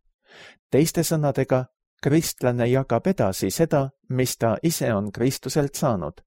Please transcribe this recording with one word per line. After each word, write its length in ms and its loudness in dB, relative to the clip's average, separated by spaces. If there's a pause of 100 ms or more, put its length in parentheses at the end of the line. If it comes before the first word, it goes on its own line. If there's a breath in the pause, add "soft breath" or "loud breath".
(720 loud breath)
Teiste 320 2
sõnadega, 640 0 (380)
kristlane 680 0
jagab 360 0
edasi 440 0
seda, 380 0 (200)
mis 300 -2
ta 240 2
ise 320 0
on 180 -2
Kristuselt 600 -2
saanud. 520 -4